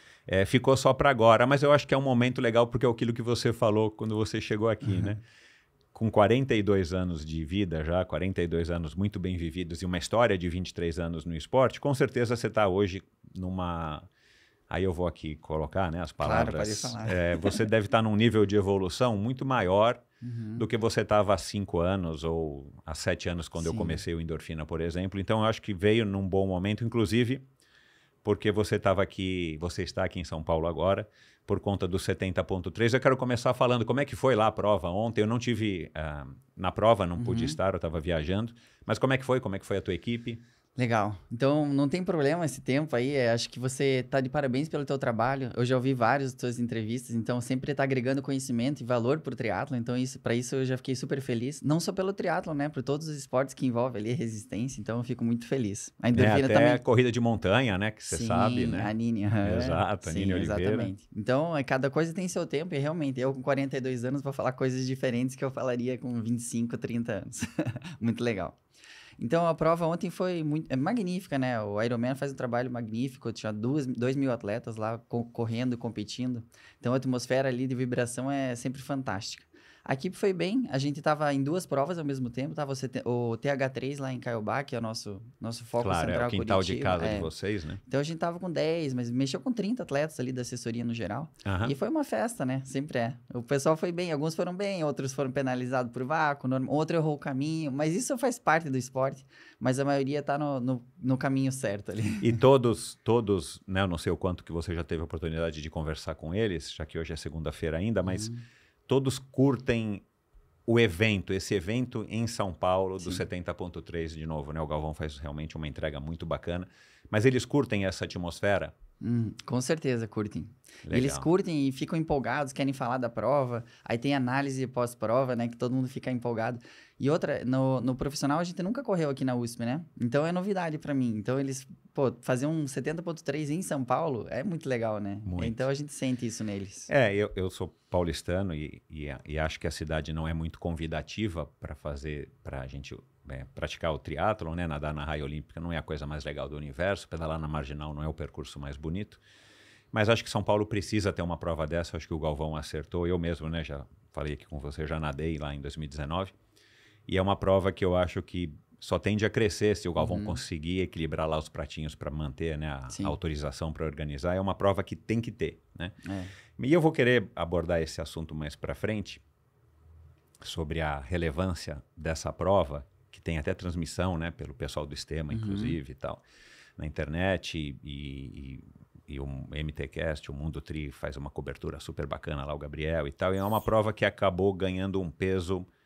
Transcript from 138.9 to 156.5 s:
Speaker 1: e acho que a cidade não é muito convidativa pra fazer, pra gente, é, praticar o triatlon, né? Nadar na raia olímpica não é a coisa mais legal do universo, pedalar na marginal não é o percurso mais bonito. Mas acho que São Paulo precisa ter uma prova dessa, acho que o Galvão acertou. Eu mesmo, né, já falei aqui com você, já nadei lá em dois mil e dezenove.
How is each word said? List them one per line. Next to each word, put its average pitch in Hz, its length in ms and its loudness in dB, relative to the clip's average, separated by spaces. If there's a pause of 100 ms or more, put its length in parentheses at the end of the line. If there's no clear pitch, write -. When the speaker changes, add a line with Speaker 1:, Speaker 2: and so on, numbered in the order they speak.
Speaker 1:
e 76 120 -4
acho 78 200 0
que - 80 -4
a 80 60 -2
cidade 78 400 -4
não 80 140 -2
é 82 60 -2
muito 82 280 -4
convidativa 80 880 -4 (140)
pra 78 140 -10
fazer, 73 560 -8 (140)
pra 65 240 -8
gente, 67 280 -12 (320)
é, 67 160 -12 (100)
praticar - 380 -2
o 71 60 -4
triatlon, 82 560 -2
né? 87 140 -2
Nadar 76 260 -4
na 73 100 -6
raia 76 200 -4
olímpica 73 360 -10
não 85 120 -6
é 82 40 -2
a 76 60 -2
coisa 76 240 -6
mais 73 180 -6
legal 73 240 -6
do 73 80 -10
universo, 85 520 -4
pedalar 80 320 -4
na 78 80 -4
marginal 76 440 -6
não 73 120 -6
é 78 40 -4
o 76 60 -4
percurso 76 460 -12
mais 71 160 -10
bonito. 82 440 -8 (720)
Mas 107 180 4
acho 113 140 4
que - 80 -12
São 104 140 -2
Paulo 104 200 4
precisa 104 480 0
ter 90 100 -4
uma 85 140 -2
prova 80 300 -2
dessa, 85 300 -4
acho 82 100 -10
que 85 80 -6
o 80 60 -2
Galvão 78 360 -2
acertou. 78 500 -4
Eu 90 120 2
mesmo, 82 300 -2
né, 80 160 -4
já 71 200 -10 (280)
falei 73 220 -4
aqui - 120 -12
com 73 140 -10
você, 73 260 -6
já 80 140 -2
nadei 76 380 -2
lá 71 160 -6
em 71 60 -8
dois 71 160 -10
mil 78 100 -6
e - 20 -10
dezenove. 76 440 -4 (760)